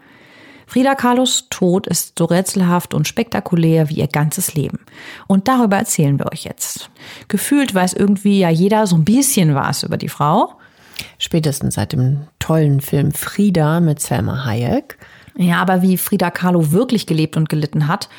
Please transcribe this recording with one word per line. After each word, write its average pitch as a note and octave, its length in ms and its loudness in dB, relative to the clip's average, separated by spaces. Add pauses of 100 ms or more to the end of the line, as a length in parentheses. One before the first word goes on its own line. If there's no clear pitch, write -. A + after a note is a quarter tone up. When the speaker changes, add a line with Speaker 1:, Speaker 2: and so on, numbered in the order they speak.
(680)
Speaker 1:
Frida C4+ 260 2
Kahlos B3 540 0
Tod F#3 380 0
ist - 320 -6
so E3+ 60 2
rätselhaft F3 680 0
und D3+ 140 -2
spektakulär E3 800 0
wie D#3 120 -6
ihr D3 100 -2
ganzes D3+ 440 -2
Leben. - 260 -4 (460)
Und G3 220 2
darüber A#3+ 300 2
erzählen D3 420 0
wir - 100 -4
euch - 140 -10
jetzt. - 460 -12 (400)
Gefühlt C4 440 0
weiß F#3 200 0
irgendwie G3+ 460 2
ja F3+ 100 4
jeder G3+ 360 4
so F3 120 2
ein D#3 80 2
bisschen G#3 500 2
was - 280 -2
über - 120 -4
die - 140 -6
Frau. F#3 460 0 (640)
Speaker 2:
Spätestens C#3+ 560 -2
seit G#2 180 -4
dem C#3+ 340 0 (120)
tollen D3+ 420 2
Film C#3+ 320 -2
Frida E3+ 640 0
mit D#3 220 0
Salma - 420 -4
Hayek. B2+ 540 -2 (400)
Speaker 1:
Ja, F3 240 2
aber F#3 220 2
wie F#3 120 4
Frida F3 360 -2
Kahlo F3 420 0
wirklich A#3 340 0
gelebt D#3 300 -2
und D#3+ 100 0
gelitten D3+ 400 -2
hat, - 320 -4